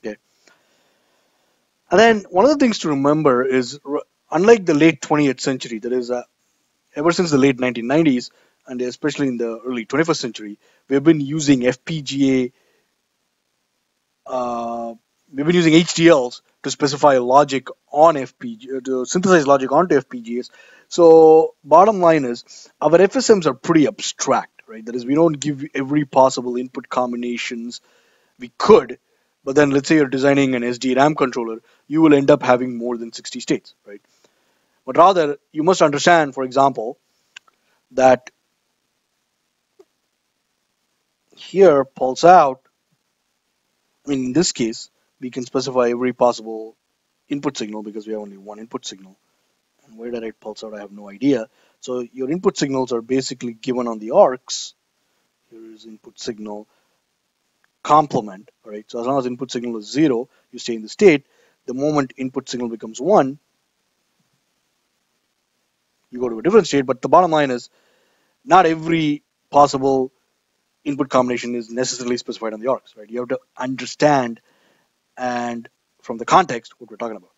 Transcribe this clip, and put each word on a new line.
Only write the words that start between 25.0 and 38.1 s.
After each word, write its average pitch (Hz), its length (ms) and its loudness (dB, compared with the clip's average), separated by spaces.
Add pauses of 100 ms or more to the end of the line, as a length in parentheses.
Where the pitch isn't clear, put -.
we 135 100 -2
don't 160 240 2
give 139 240 -6 (100)
every 143 300 -2
possible 131 540 0
input 127 320 -10
combinations 120 880 -6 (600)
we 143 180 -18
could, 135 420 4 (460)
but 135 100 -4
then 147 160 4
let's 135 160 0
say 165 80 2
you're 147 120 4
designing 135 480 0
an 120 80 -4
S 120 140 -6
D 127 180 -2
ram 147 200 2
controller, 117 460 -6 (260)
you 156 140 0
will 156 120 6
end 139 180 2
up 143 120 4
having 127 340 0
more 120 200 -6
than 113 160 -12
sixty - 260 -14
states, - 360 -6 (100)
right? 104 160 -20 (840)
But 131 120 -4
rather, 165 400 4 (140)
you 151 120 -6
must 180 180 2
understand, 147 520 2
for 131 100 -6
example, 127 540 -2 (920)
that 127 380 2 (3000)